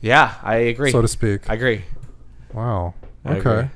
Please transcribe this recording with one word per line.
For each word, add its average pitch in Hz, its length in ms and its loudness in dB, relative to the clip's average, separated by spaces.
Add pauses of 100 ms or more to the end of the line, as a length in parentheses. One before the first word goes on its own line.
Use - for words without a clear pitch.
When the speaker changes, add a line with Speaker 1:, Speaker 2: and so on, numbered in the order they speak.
Speaker 1:
Yeah, 120 420 4
I 110 140 0
agree. 120 340 2
Speaker 2:
So 123 100 4
to 110 60 4
speak. 104 420 -2
Speaker 1:
I 107 40 0
agree. 117 300 0 (720)
Speaker 2:
Wow. 107 400 -4 (300)
Speaker 1:
I - 140 -2
Speaker 2:
Okay. - 20 -2
Speaker 1:
agree. 120 360 2